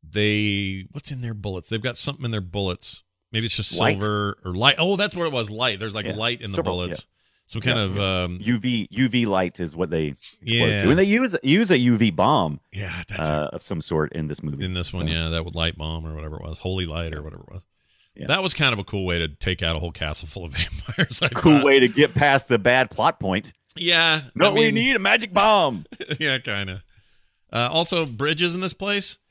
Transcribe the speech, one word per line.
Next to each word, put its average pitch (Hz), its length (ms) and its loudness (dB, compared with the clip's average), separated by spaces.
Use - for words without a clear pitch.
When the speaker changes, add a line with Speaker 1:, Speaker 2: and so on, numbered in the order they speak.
Speaker 1:
they, 101 880 -2
what's - 200 -8
in 127 100 -8
their 117 120 -6
bullets? 98 360 -10
They've 113 120 -4
got 120 160 -6
something 139 280 -4
in 117 60 -4
their 107 100 -2
bullets. 92 600 -6
Maybe 107 140 2
it's 113 100 0
just 98 240 0
Speaker 2:
Light? 113 200 2
Speaker 1:
silver 104 460 0
or 90 80 -6
light. 117 260 4
Oh, 185 160 2
that's 196 200 -2
what 170 120 -2
it 147 60 -4
was. 117 160 -2
Light. 110 300 -2
There's, 104 160 -6
like, 107 100 -4
Speaker 2:
Yeah. 107 100 -4
Speaker 1:
light 117 260 -4
in 104 100 -8
the 98 40 -4
Speaker 2:
Silver, 131 140 -2
Speaker 1:
bullets. 90 380 -4
Speaker 2:
yeah. - 60 -20
Speaker 1:
Some 110 120 -6
kind 123 160 0
Speaker 2:
Yeah. 110 80 0
Speaker 1:
of, 95 140 -4
um, 90 420 -2
Speaker 2:
U 117 180 0
V, 117 320 -2
U 127 160 0
V 117 180 2
light 92 360 0
is 80 120 -6
what 82 160 -4
they 80 180 0
explode - 340 -12
Speaker 1:
Yeah. 113 320 2
Speaker 2:
to. 98 60 4
And 151 100 6
they 196 60 6
use, 220 280 2
use 185 280 4
a 160 80 6
U 123 160 6
V 110 160 4
bomb, 92 480 2
Speaker 1:
Yeah, 87 340 -8
that's 78 220 -2
Speaker 2:
uh, 76 220 0
Speaker 1:
it. - 40 -12
Speaker 2:
of 87 80 -12
some 87 160 -6
sort 78 320 -2
in 78 160 -6
this 73 160 -8
movie. 73 220 -6
Speaker 1:
In 92 80 -4
this 90 180 -4
one, 85 160 -4
Speaker 2:
So. 82 60 0
Speaker 1:
yeah, 82 160 -2
that 82 260 -4
light 82 220 -4
bomb 80 280 -8
or 80 80 -10
whatever 76 220 -12
it - 80 -14
was, 80 140 -10
holy 92 280 -4
light 80 280 -6
or 76 100 -10
whatever - 200 -16
it - 100 -20
was. 92 100 -14
Speaker 2:
Yeah. - 120 -12
Speaker 1:
That 185 160 0
was 185 100 0
kind 135 200 0
of 104 60 -4
a 98 40 -6
cool 98 220 -6
way 87 140 0
to 82 100 -2
take 90 340 -4
out 82 140 -2
a - 20 -4
whole 82 140 -6
castle 80 340 -8
full 87 160 -12
of 80 80 -10
<laughs> 71 60 -8
vampires. - 640 -2
I 165 80 0
Speaker 2:
Cool 151 300 8
Speaker 1:
thought. 135 60 2
Speaker 2:
way 139 140 8
to 123 80 8
get 127 260 4
past 139 360 4
the 117 100 4
bad 123 320 4
plot 139 280 2
point. 95 340 -2
Speaker 1:
Yeah, 165 460 2
Speaker 2:
No, 196 140 6
Speaker 1:
I 196 40 0
Speaker 2:
we 190 120 2
Speaker 1:
mean 147 80 2
Speaker 2:
need 247 240 2
a - 20 0
magic 208 340 0
bomb. 180 520 4
Speaker 1:
<laughs> - 180 -8
Yeah, 139 200 0
kinda. 98 440 -6
Uh, 120 180 0
also, 170 340 0
bridges 151 500 -2
in 180 60 -6
this 185 120 -2
place 202 460 -4